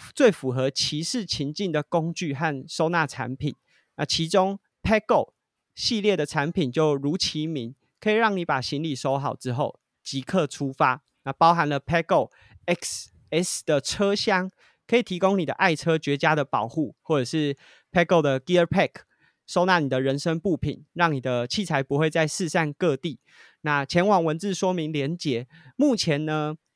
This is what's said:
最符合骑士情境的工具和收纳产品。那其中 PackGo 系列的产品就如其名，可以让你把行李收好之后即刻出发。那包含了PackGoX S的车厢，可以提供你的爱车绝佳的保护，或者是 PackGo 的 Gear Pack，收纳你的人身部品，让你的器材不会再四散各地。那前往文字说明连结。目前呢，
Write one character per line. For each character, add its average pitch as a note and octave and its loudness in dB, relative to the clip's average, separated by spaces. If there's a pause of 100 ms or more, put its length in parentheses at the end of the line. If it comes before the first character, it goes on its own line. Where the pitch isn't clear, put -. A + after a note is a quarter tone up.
(160)
最 B3 6
符 C3 -4
合 C3 0
骑 - -4
士 A3+ -4
情 D3 -6
境 F#3+ -4
的 D3+ 0
工 E3 -2
具 D#3+ -6
和 C#3 -4
收 D#3+ 0
纳 E3 2
产 B2+ -8
品。 C#3+ -6 (400)
那 D3 -4
其 E3 -2
中 G3 2 (240)
PackGo G#3 2 (420)
系 - -2
列 G3+ 4
的 D#3 0
产 D3+ -2
品 C#3+ 0
就 D#3 2
如 C#3+ -2
其 - -4
名， C3+ -6 (240)
可 G#3+ 0
以 G#3+ 2
让 A3 2
你 F3 -4
把 C3+ 0
行 C#3+ -4
李 D#3 -4
收 C#3 -2
好 C#3 -4
之 - -6
后 B2 -4 (240)
即 C3+ -8
刻 F3 0
出 C#3 -6
发。 C3 2 (240)
那 C#3 -4
包 E3 6
含 E3 2
了 C#3+ 0
PackGoX - -2 (220)
S - -2
的 D3 2
车 G3+ 0
厢， F#3 0 (380)
可 A#3 4
以 B3 2
提 F3+ -8
供 F#3+ 2
你 E3+ 0
的 C3+ -4
爱 F3 2
车 E3 0
绝 C#3+ -2
佳 D#3 2
的 D3 2
保 A#2 0
护， C3+ -4
或 D3+ 0
者 B2 -2
是 D3 -2 (360)
PackGo F3 4
的 C3+ 0
Gear F3 2
Pack， E3 0 (440)
收 F3+ 0
纳 F#3 4
你 D3 0
的 C3 0
人 C3+ 0
身 E3 -2
部 E3+ 0
品， - -6
让 E3+ 2
你 C3+ -4
的 B2 -2
器 G#3 -4
材 D3 0
不 C#3+ -2
会 D#3+ 2
再 D#3+ 0
四 D#3+ -4
散 D#3 -2
各 D#3+ 0
地。 D3+ -8 (420)
那 D3 0
前 F3 2
往 F#3+ 4
文 D#3+ 0
字 G3 -4
说 F#3 0
明 D#3+ -2
连 D3 -2
结。 B2+ -2 (300)
目 C#4 4
前 D#3 0
呢， D#3 -2 (200)